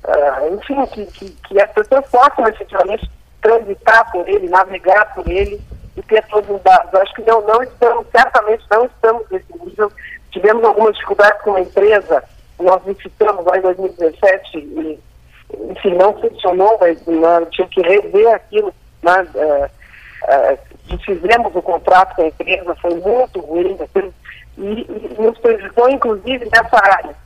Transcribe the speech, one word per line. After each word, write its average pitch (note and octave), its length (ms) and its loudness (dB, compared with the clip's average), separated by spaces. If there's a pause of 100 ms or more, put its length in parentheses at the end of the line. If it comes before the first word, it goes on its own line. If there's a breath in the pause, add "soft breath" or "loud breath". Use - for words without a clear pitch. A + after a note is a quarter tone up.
ah, C#3+ 440 0
enfim, C4+ 340 -4
que, G#3 220 -12
que, G3 240 -20
que - 280 -4
as G#3 120 2
pessoas C4 400 0
possam B3+ 360 4
efetivamente G3 640 -4 (320)
transitar A3 680 2
por F3 180 -6
ele, F#3+ 200 -2
navegar F#3+ 640 0
por E3+ 120 -10
ele G3+ 320 -4 (360)
e - 80 -14
ter G#3+ 240 0
todos G#3 200 -2
os G3+ 140 -6
dados. F#3 320 4
Eu F#3+ 80 4
acho G3 140 -2
que A3+ 80 -12
não, A3+ 180 2
não A3 220 0
estamos, A#3+ 480 0
certamente A3+ 580 0
não A#4 160 2
estamos A3+ 460 -2
nesse - 340 -12
nível. G#3 260 -6 (380 loud breath)
Tivemos G#3+ 340 0
algumas G#3+ 300 2
dificuldades G3+ 480 0
com G#3 100 -2
uma F#3+ 100 0
empresa, F#3+ 640 0 (360)
nós F3+ 260 2
visitamos G3 600 -4
lá F3+ 120 2
em F#3+ 40 0
dois F#3 160 0
mil F#3+ 100 -6
e F3+ 60 -6
dezessete F3+ 640 0
e, D3+ 420 -10 (720 soft breath)
enfim, F#3+ 240 -2
não G3 240 4
funcionou, G3+ 600 0
mas, E3+ 280 2
né, E3 420 2
tinha F#3 200 -4
que F#3+ 120 -2
rever G3 540 2
aquilo, G#3 360 -4 (300)
né, F3+ 320 2
é, C#3+ 360 -2 (580 loud breath)
é, C#3 320 2 (300)
desfizemos G3 680 -2
o F3+ 60 -2
contrato F#3 540 0
com F3 80 0
a D#3+ 40 0
empresa, F3 480 -6
foi E3+ 200 -4
muito G#3 440 -2
ruim, F3 420 -4
assim, F#3+ 320 -6 (440 loud breath)
e, G#3 240 -8
e - 360 -14
nos A3+ 220 0
prejudicou, A3+ 500 0
inclusive, B3 640 -4
nessa A3+ 240 2
área. F#3 380 0 (100)